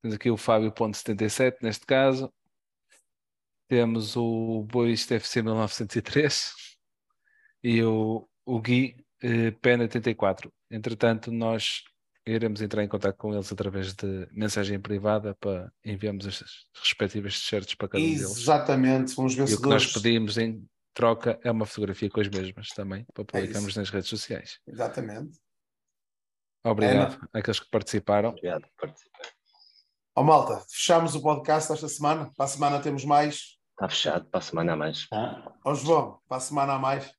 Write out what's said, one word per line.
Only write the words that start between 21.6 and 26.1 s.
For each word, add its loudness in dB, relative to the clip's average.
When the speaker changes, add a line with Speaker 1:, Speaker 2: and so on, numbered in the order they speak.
Speaker 1:
fotografia -4
com -2
as 0
mesmas -6
também, -8
para -10
Speaker 2:
É -10
Speaker 1:
publicarmos -4
Speaker 2:
isso. -6
Speaker 1:
nas -4
redes -4
sociais. -10
Speaker 2:
Exatamente. -8